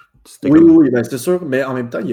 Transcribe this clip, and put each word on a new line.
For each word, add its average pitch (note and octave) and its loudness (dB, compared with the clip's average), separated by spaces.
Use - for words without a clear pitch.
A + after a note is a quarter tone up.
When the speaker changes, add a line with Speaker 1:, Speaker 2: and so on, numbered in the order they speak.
Speaker 1:
c'était - -8
Speaker 2:
Oui, D#3 6
Speaker 1:
comme E3+ 6
Speaker 2:
oui, D#3+ 6
oui, B2 -2
ben, A#2+ -2
c'est C3 -10
sûr. F3+ -4
Mais C3 -4
en C3 -10
même A#2+ -8
temps, - -8
il C3+ -8